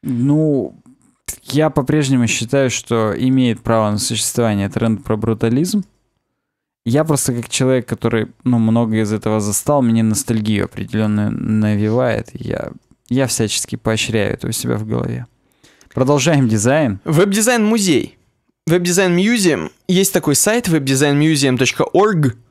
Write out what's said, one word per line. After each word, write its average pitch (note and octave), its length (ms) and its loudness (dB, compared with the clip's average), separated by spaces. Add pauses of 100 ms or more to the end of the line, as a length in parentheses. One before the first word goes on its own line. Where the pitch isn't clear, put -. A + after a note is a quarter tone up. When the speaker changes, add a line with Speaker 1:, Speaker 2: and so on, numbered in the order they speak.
Speaker 1:
Ну, C3 720 0 (680)
я D#3 260 2
по-прежнему C3+ 560 2
считаю, A#2+ 440 0
что A2 460 -2
имеет B2+ 440 0
право A2 300 2
на G#2 80 -2
существование G#2+ 720 -2
тренд A2+ 360 -2
про A2 120 -2
брутализм. A#2 680 -2 (1000)
Я C3+ 200 2
просто C#3+ 300 0
как A#2+ 140 -8
человек, B2+ 380 0
который, A2+ 420 -2 (160)
ну, B2 140 2
много A2 440 2
из G#2 100 -2
этого G#2+ 280 -2
застал, G#2 420 0
мне A2+ 200 2
ностальгию G#2+ 640 0
определенную G#2+ 680 -2
навевает. G#2+ 1000 -2
Я - 380 -8 (380)
Я C3 180 2
всячески - 500 -4
поощряю A2 580 -2
это - 140 -8
у A2 40 -6
себя A#2+ 240 -4
в G#2+ 100 -6
голове. A#2+ 400 -6 (680)
Продолжаем C3+ 540 2
дизайн. A2 560 0
Speaker 2:
Веб-дизайн-музей. G#3 1120 0 (480)
Веб-дизайн-мюзеум. F3+ 1040 2 (180)
Есть F#3+ 240 2
такой D3+ 220 0
сайт, A3 340 0
веб-дизайн C#3+ 500 2
мюзеум C#3+ 380 2
точка - 280 0
орг. E3+ 520 2 (140)